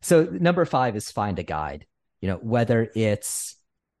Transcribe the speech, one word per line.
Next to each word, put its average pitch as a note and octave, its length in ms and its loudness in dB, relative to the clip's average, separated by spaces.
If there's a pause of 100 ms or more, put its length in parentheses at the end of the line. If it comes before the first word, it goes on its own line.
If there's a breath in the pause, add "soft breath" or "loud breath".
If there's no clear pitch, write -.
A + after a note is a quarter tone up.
So E3 220 6
number F3 420 2
five B2+ 300 0
is - 140 -6
find G#2 280 -2
a F2+ 40 -4
guide, D2+ 440 -8 (340)
you F#2 80 -4
know, F#2 80 -2
whether A2+ 580 0
it's, - 640 -2 (440)